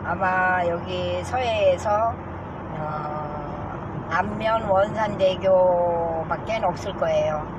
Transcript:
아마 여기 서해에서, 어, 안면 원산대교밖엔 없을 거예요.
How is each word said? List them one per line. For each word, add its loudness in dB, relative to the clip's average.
아마 2
여기 -2
서해에서, 2
어, -6
안면 0
원산대교밖엔 2
없을 -2
거예요. 0